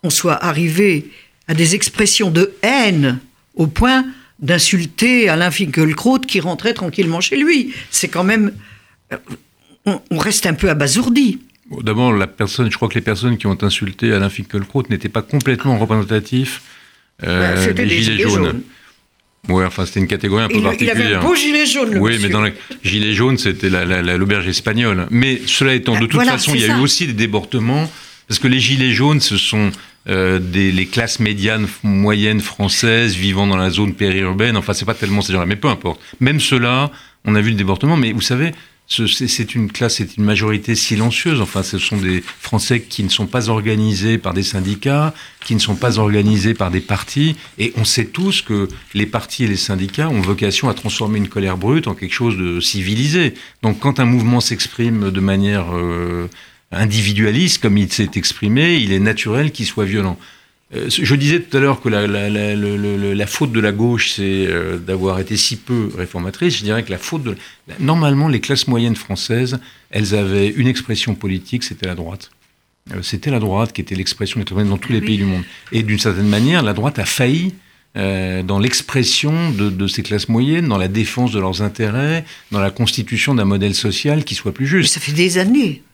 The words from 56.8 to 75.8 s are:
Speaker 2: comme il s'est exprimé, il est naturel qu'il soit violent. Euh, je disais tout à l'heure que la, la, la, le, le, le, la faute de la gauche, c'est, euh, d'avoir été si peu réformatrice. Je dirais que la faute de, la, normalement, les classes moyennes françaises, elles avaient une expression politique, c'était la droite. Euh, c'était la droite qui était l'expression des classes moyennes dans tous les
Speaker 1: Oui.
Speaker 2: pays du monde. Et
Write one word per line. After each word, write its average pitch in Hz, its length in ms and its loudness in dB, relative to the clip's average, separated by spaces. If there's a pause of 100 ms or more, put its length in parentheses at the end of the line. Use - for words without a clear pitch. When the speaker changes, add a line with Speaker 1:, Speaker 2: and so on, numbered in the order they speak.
Speaker 2:
comme 101 160 4
il 95 140 2
s'est 101 240 0
exprimé, 131 600 0
il 107 160 0
est 95 60 2
naturel 110 540 0
qu'il 110 140 -6
soit 107 180 -2
violent. 95 340 -2 (560)
Euh, - 160 -6
je 165 240 2
disais 147 240 2
tout 170 180 -4
à 135 40 4
l'heure 139 200 2
que - 80 -2
la, 104 200 2
la, 101 200 -2
la, 104 280 0
le, 104 200 -2
le, 101 200 -2
le, 101 180 -2
la 101 140 -2
faute 139 240 -2
de 113 80 2
la 104 100 2
gauche, 110 400 0
c'est, 95 380 -2
euh, 85 280 -2
d'avoir 92 440 -2
été 104 160 -4
si - 180 -2
peu 113 420 -4
réformatrice. 92 600 -4
Je 107 60 -10
dirais 110 180 0
que 107 80 -8
la 107 80 -6
faute 156 240 -6
de, 110 140 -6 (320)
la, - 100 -18
normalement, 147 480 2
les 127 140 2
classes - 260 -2
moyennes 117 300 2
françaises, 127 640 -4 (300)
elles 104 260 0
avaient 101 320 2
une 120 180 0
expression 117 480 -2
politique, 95 480 -4
c'était - 240 -8
la 90 80 -6
droite. 87 360 -12 (600)
Euh, 87 80 -8
c'était - 300 -6
la 131 80 0
droite 107 340 -2
qui - 80 -10
était 98 140 -8
l'expression 95 460 -4
des 98 40 -4
classes 92 120 -6
moyennes 104 140 2
dans 98 60 0
tous - 160 -4
les 113 60 2
Speaker 1:
Oui. 104 80 -2
Speaker 2:
pays 107 120 2
du 98 60 0
monde. 92 200 0 (260)
Et 113 140 0